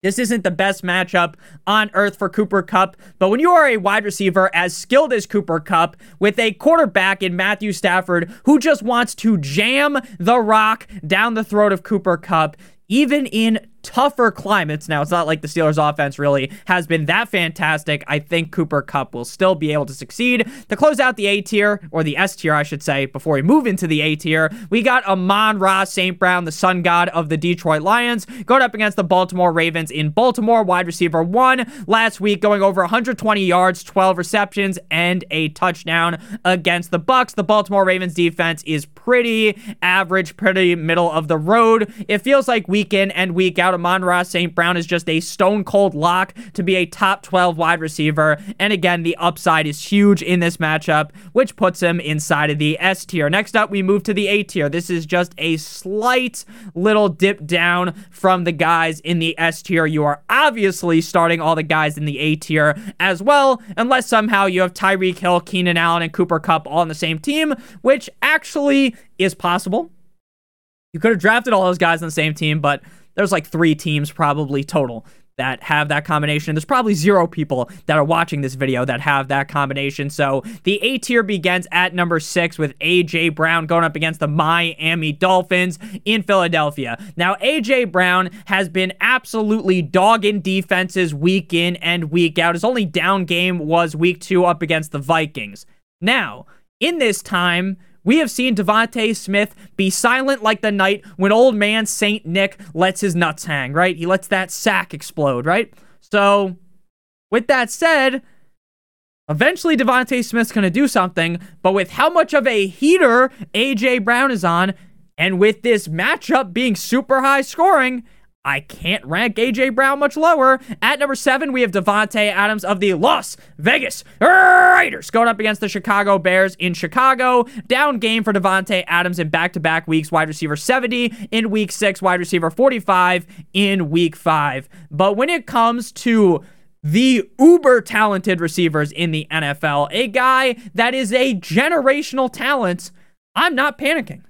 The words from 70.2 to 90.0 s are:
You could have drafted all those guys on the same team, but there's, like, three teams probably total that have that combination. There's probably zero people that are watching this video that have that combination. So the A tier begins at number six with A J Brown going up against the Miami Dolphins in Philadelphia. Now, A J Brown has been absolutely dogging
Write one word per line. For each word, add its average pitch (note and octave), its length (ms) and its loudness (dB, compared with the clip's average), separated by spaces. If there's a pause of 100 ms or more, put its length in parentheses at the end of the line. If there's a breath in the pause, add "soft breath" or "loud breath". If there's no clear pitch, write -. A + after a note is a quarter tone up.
You E3 60 -10
could A3+ 140 2
have F#3 80 0
drafted A3+ 320 2
all F#3+ 140 4
those F3+ 120 0
guys E3 240 2
on E3 60 -6
the D#3 40 -8
same D#3 220 0
team, D3+ 240 -2
but C#3+ 240 0 (320 soft breath)
there's, F#3+ 180 0
like, D#3 160 -2
three D#3+ 260 2
teams D3+ 380 -4
probably C#3+ 500 -2
total C3 420 -4 (340 soft breath)
that B2+ 260 -6
have D3+ 240 0
that D3 160 -2
combination. D3+ 500 -2
There's D3+ 100 -4
probably A#3+ 300 0
zero F3 320 4
people D3 420 -4 (180 loud breath)
that D#3 120 2
are C#3+ 60 2
watching E3 380 -2
this C3 120 -6
video C3 300 -2
that C3 160 -4
have C#3 260 0
that C#3 220 -2
combination. C#3 600 -4
So C#3 360 -2 (180 loud breath)
the G3 220 -2
A B3+ 140 -2
tier A#3 260 0
begins F3+ 480 -2
at F3+ 240 0
number E3+ 240 0
six E3+ 380 -4
with D3+ 220 -4
A F3+ 220 2
J E3 260 -2
Brown D#3+ 380 0
going E3+ 160 2
up D#3+ 140 -2
against D#3+ 240 -4
the D3 80 -2
Miami D#3+ 840 -2
Dolphins F3+ 720 0 (240 loud breath)
in G#3+ 180 -2
Philadelphia. D#3 760 -2 (200 loud breath)
Now, F3+ 240 0
A C#4+ 200 0
J B3 260 0
Brown F3+ 440 0 (140 loud breath)
has F#3+ 240 -2
been F#3 320 -2
absolutely G#3+ 840 0
dogging G#3 580 2